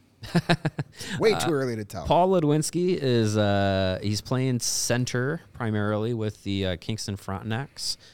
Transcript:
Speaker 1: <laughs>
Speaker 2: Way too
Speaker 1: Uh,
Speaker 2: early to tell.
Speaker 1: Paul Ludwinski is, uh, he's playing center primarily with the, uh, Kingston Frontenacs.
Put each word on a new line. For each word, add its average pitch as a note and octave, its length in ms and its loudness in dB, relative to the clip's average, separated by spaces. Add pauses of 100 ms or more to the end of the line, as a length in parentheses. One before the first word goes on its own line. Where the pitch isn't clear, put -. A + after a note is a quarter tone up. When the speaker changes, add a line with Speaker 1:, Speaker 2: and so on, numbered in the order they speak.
(220)
Speaker 1:
<laughs> - 960 -4
Speaker 2:
Way A3+ 120 4
too - 180 0
Speaker 1:
Uh, - 20 2
Speaker 2:
early C3+ 260 0
to G#2+ 80 -8
tell. E2 200 -10
Speaker 1:
Paul F3 240 4
Ludwinski E3 720 2
is, A#2 360 2
uh, G2 680 2
he's G#2 180 -2
playing B2+ 380 0
center B2 840 -2 (120)
primarily G#2+ 600 0
with G#2+ 300 -6
the, G2 220 0
uh, F#2 140 0
Kingston G#2 360 -6
Frontenacs. A2 800 -8 (180)